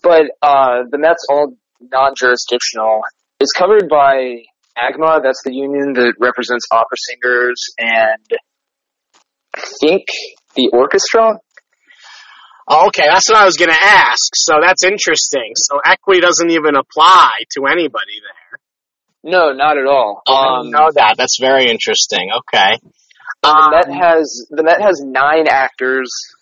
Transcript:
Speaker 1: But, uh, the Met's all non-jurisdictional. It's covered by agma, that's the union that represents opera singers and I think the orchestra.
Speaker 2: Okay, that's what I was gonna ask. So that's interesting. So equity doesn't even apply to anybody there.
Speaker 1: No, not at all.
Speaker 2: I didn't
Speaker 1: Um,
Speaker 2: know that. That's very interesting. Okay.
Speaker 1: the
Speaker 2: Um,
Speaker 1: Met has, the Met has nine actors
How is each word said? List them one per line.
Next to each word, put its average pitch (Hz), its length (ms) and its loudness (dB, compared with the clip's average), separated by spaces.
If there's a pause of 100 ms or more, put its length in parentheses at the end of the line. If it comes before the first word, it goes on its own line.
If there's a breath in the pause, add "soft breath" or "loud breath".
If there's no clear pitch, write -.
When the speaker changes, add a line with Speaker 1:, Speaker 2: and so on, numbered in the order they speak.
Speaker 1:
But, 165 280 4 (100)
uh, 131 480 2
the 139 100 -6
Met's 165 300 0
all 143 280 -2 (240)
non-jurisdictional. 123 1200 -2 (380)
It's 143 120 0
covered 190 360 2
by 135 560 0 (340)
agma, 147 440 0
that's 131 220 -2
the 131 80 -6
union 139 420 -4
that 123 260 0
represents 123 500 -4
opera 113 260 0 (140)
singers 123 500 -2 (160)
and 113 480 -2 (1300)
I - 40 -18 (200)
think 165 260 0 (480)
the 127 180 -2
orchestra. 214 680 0 (1300 soft breath)
Speaker 2:
Okay, 165 360 4
that's 175 220 2
what 220 100 6
I 202 60 6
was 185 120 2
gonna 170 160 2
ask. 170 640 2
So 156 260 0
that's 180 240 0
interesting. 156 720 -2
So 143 280 -4
equity 185 360 2
doesn't 170 300 0
even 156 260 0
apply 156 540 4 (240)
to 139 120 -6
anybody 113 560 -4
there. - 380 -20 (640)
Speaker 1:
No, 165 280 2
not 147 240 0
at 135 100 -2
all. 123 400 0
Speaker 2:
I - 60 -2
didn't 135 340 0
Speaker 1:
Um, - 40 -12
Speaker 2:
know - 240 4
that. - 220 2
That's 127 240 -4
very 131 280 2
interesting. 101 640 -4
Okay. 110 460 -2 (640 loud breath)
Speaker 1:
the 151 60 0
Speaker 2:
Um, 151 240 4
Speaker 1:
Met 170 200 2
has, 160 580 0
the 151 120 -4
Met 170 180 2
has 190 200 0
nine 139 480 0
actors 131 640 -2 (320)